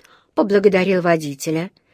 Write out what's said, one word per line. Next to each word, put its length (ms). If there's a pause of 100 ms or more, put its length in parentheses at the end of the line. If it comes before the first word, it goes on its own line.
(340)
поблагодарил 680
водителя, 680 (240)